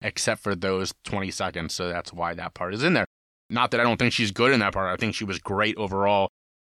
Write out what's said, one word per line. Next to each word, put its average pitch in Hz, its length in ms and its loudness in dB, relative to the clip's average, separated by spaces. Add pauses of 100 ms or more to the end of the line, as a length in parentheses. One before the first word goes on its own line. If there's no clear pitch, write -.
except 107 400 -2
for 101 120 0
those 95 380 -2 (120)
twenty 98 260 -4
seconds, 87 420 -6
so 90 160 -4
that's 85 240 -6
why 85 220 -4
that 85 180 -10
part 90 220 -6
is 117 80 -4
in 175 100 4
there. 110 140 2 (440)
Not 120 220 2
that 120 80 4
I - 20 4
don't 117 160 4
think 120 160 2
she's 110 160 0
good 117 220 4
in 120 80 4
that 101 120 2
part. 95 180 -2
I 90 60 -2
think 110 180 -2
she 110 100 -6
was 95 140 -4
great 104 380 0
overall. 98 540 2 (380)